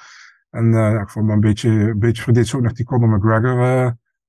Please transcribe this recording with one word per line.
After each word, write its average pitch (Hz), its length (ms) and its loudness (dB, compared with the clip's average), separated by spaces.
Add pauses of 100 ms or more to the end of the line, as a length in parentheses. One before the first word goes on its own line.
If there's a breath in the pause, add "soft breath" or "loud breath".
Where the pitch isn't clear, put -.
(500 loud breath)
En, 113 160 -4
eh, 113 260 2
ja, 110 100 -2
ik 98 80 -10
vond 107 160 -6
me 107 80 0
een 107 60 2
beetje, 107 300 0
een 107 300 0
beetje 113 240 0
verdedigd. 120 280 2
Ze 151 60 -4
ook 127 60 -2
nog 113 100 -2
die 117 120 -8
Conor 120 240 0
McGregor, 113 540 0
eh, 127 280 0 (380)